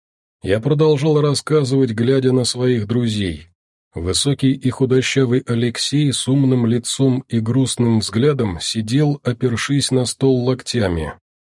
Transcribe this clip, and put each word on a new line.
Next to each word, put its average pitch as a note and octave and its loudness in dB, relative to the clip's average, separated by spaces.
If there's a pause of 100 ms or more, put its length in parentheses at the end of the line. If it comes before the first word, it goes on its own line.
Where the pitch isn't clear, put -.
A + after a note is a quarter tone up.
(420)
Я F#2+ 0
продолжал D3 2
рассказывать, C3+ 0
глядя B2+ 2
на B2+ 2
своих B2 0
друзей. G#2 -2 (480)
Высокий C3 0
и C3+ -2
худощавый B2+ 2
Алексей A#2+ -2
с - -4
умным C3 2
лицом B2 0
и A2+ 0
грустным A#2 0
взглядом A2+ 0
сидел, C3 -2
опершись B2 -2
на B2+ 0
стол B2+ 0
локтями. G2+ -2 (400)